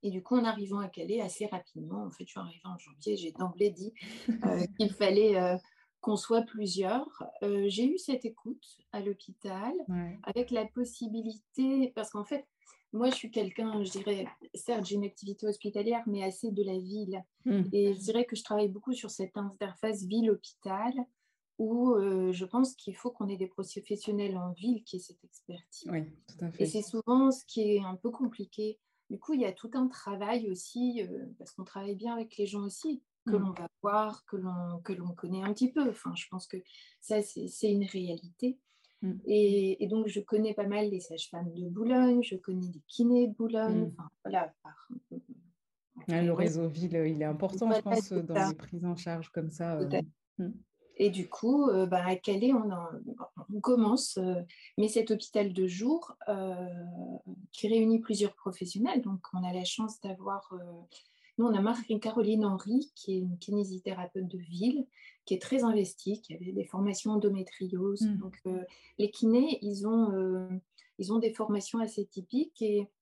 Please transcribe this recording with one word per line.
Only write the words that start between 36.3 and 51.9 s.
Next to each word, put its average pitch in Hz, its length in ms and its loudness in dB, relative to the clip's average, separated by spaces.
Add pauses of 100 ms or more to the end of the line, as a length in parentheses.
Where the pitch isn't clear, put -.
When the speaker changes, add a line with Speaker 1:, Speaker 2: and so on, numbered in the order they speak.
Speaker 1:
pense 185 160 -10
que 185 120 -10 (420)
ça, 214 220 0
c'est, 190 260 -6
c'est 208 240 2
une 202 140 4
réalité. 180 720 -4 (420)
Speaker 2:
Mm. 185 120 -2 (120)
Speaker 1:
Et, 202 580 4
et 196 60 0
donc, 220 200 2
je 202 120 -4
connais 214 340 0
pas 202 120 -2
mal 208 240 0
les 185 100 -2
sages-femmes 175 540 -8
de 175 140 -6
Boulogne, 240 540 4
je 196 140 -2
connais 185 320 -4
des 160 180 -10
kinés 240 420 6
de 214 60 -4
Boulogne, 220 520 0
Speaker 2:
Mm. 165 80 -6
Speaker 1:
enfin, 156 140 -14 (160)
voilà, 180 380 -2
par, - 260 -20 (1200)
Speaker 2:
Ah, 170 140 2
le 170 80 4
Speaker 1:
voilà. 170 40 4
Speaker 2:
réseau 165 340 0
ville, 165 380 -2
il 156 160 0
est - 20 0
important, 190 420 -2
Speaker 1:
Voilà, 220 140 4
Speaker 2:
je 214 40 -8
pense, 220 160 2
Speaker 1:
c'est 180 260 -2
Speaker 2:
dans 165 80 -4
Speaker 1:
ça. 190 160 4
Speaker 2:
les 160 40 -2
prises 175 300 -8
en 175 100 0
charge 165 360 -6
comme 160 200 -4
ça, 170 280 -4
Speaker 1:
Tout 147 60 0
à 143 140 0
Speaker 2:
euh. 165 40 0
Speaker 1:
fait. 160 40 -4 (380)
Speaker 2:
Mm. 196 80 -6 (480)
Speaker 1:
Et 202 100 6
du 180 180 -4
coup, 277 400 4
euh, 190 180 6
bah, 180 180 2